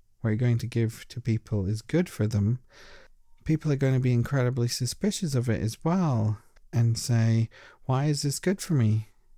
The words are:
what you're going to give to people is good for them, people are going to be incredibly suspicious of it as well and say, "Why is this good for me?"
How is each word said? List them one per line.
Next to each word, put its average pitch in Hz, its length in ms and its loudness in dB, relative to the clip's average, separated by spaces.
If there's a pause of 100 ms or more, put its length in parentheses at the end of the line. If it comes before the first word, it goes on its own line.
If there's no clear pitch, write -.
(200)
what 113 120 0
you're 107 60 0
going 120 200 2
to 113 100 -4
give 117 420 -2
to 120 120 -12
people 110 460 -2
is 107 140 -2
good 175 280 0
for - 160 -2
them, 104 340 0 (840)
people 156 280 -2
are 143 40 2
going 135 180 2
to 131 60 2
be 127 140 2
incredibly 123 540 0
suspicious 143 680 -4
of 120 120 0
it 95 140 0
as 110 220 -4
well 135 560 0 (340)
and 117 240 2
say, 113 520 2 (360)
"Why 131 200 0
is 147 180 -2
this 143 160 -4
good 190 220 -2
for - 120 -4
me?" 110 360 2 (280)